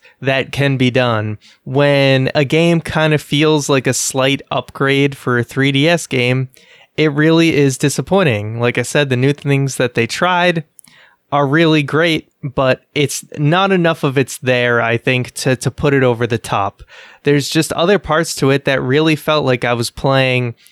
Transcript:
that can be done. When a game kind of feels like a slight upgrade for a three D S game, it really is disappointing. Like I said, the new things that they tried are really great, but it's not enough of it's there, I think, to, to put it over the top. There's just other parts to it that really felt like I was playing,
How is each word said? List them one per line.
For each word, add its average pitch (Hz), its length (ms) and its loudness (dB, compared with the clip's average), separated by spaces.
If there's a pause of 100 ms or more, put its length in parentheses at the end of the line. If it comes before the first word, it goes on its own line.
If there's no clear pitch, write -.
(200)
that 135 320 -2
can 139 260 0
be 123 140 2
done. 110 480 -2 (240)
When 139 720 2
a 151 100 0
game 165 360 2
kind 156 320 -2
of 147 80 0
feels 151 480 0
like 139 180 0
a 131 60 0
slight 135 580 -2
upgrade 139 680 -2
for 123 220 -2
a 117 40 0
three 139 280 -2
D 139 160 2
S 170 180 0
game, 127 440 -2 (480)
it 156 160 2
really 165 420 4
is 139 240 2
disappointing. 131 800 -2
Like 120 180 0
I 123 60 0
said, 147 260 -2
the 127 80 0
new 135 160 2
things 139 440 -2
that 127 180 -2
they 117 100 0
tried 175 600 0 (680)
are 143 160 2
really 156 340 4
great, 156 480 0 (140)
but 131 380 0 (120)
it's 143 300 -2 (160)
not 180 320 2
enough 170 320 0
of 135 140 0
it's 135 220 -2
there, 123 420 0
I 117 160 0
think, 123 380 -2
to, 131 200 -2
to - 160 -4
put 143 220 -2
it 135 100 2
over 120 240 0
the 113 100 -2
top. 101 460 -6 (400)
There's 143 240 2
just 156 240 -2
other 185 260 0
parts 160 380 -2
to 135 140 0
it 139 160 0
that 139 160 0
really 151 340 2
felt 151 300 -2
like 127 180 0
I 123 100 0
was 117 160 -4
playing, 131 680 0 (160)